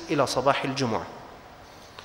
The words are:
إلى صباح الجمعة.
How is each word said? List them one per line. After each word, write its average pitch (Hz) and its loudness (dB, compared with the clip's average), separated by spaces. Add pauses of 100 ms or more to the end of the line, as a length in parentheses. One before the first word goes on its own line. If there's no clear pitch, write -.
إلى 143 4
صباح 131 4
الجمعة. 131 0 (1000)